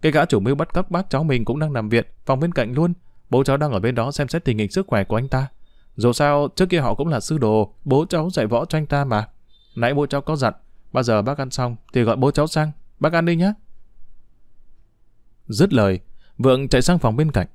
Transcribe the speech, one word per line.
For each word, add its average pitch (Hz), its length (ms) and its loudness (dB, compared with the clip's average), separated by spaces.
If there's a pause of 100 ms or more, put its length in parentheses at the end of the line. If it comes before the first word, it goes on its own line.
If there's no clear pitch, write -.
cái 156 80 4
gã 147 140 4
chủ 127 140 2
mưu 117 160 0
bắt 156 180 -4
cóc - 180 0
bác 175 180 -4
cháu 139 140 0
mình 127 220 0
cũng 156 140 -2
đang 151 140 -2
nằm 110 160 -4
viện, 117 160 2 (200)
phòng 135 140 0
bên 170 120 0
cạnh 123 220 -2
luôn. 170 200 0 (360)
Bố 127 140 4
cháu 135 140 2
đang 151 140 0
ở 104 80 0
bên 117 160 0
đó 123 160 -2
xem 143 160 -4
xét 165 180 -4
tình 117 120 0
hình 104 140 -2
sức 190 160 -2
khỏe 104 160 0
của 104 120 -2
anh 123 120 -2
ta. 135 200 -2 (480)
Dù 120 180 2
sao, 147 420 2
trước 185 140 2
kia 180 100 2
họ 120 160 0
cũng 143 120 -2
là 143 120 0
sư 160 180 -4
đồ, 107 360 2 (120)
bố 143 240 4
cháu 165 200 -2
dạy 135 180 -2
võ 117 180 0
cho 160 120 -2
anh 156 80 -2
ta 143 200 0
mà. 113 220 -2 (480)
Nãy 117 180 0
bố 143 120 0
cháu 139 160 -4
có 151 140 -4
dặn, 131 180 0 (380)
bao 127 120 0
giờ 113 180 2
bác 131 160 -2
ăn 135 120 -6
xong 123 260 -4 (180)
thì 123 80 2
gọi 113 140 2
bố 131 160 2
cháu 151 160 2
sang, 156 240 -2 (280)
bác 160 140 0
ăn 170 120 2
đi 170 100 2
nhé." 180 180 2 (1900)
Dứt 143 260 2
lời, 98 260 2 (380)
Vượng 123 300 2
chạy 127 140 2
sang 175 180 2
phòng 110 160 2
bên 151 160 0
cạnh 92 240 -2